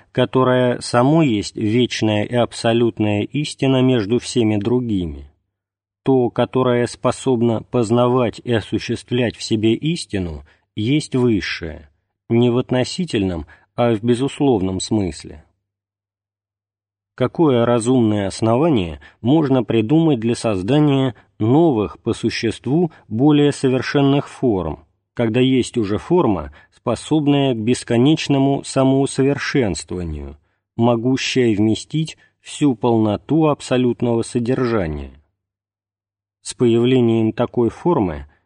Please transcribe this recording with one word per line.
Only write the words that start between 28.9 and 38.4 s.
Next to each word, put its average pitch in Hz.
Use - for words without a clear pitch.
могущая 120
вместить 110
всю 139
полноту 117
абсолютного 123
содержания? 110
С -
появлением 117
такой 117
формы 92